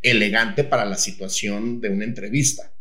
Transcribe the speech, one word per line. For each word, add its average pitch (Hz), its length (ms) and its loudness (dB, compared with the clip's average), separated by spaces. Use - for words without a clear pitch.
elegante 113 600 4
para 104 200 2
la 98 120 -2
situación 101 840 -4
de 107 80 -4
una 101 160 0
entrevista. 120 760 -2